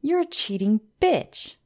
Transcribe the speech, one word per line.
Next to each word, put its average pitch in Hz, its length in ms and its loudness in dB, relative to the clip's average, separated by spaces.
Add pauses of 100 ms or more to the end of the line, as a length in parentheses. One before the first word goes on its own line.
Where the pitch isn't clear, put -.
You're 339 200 0
a 339 60 0
cheating 208 540 0 (200)
bitch. - 640 0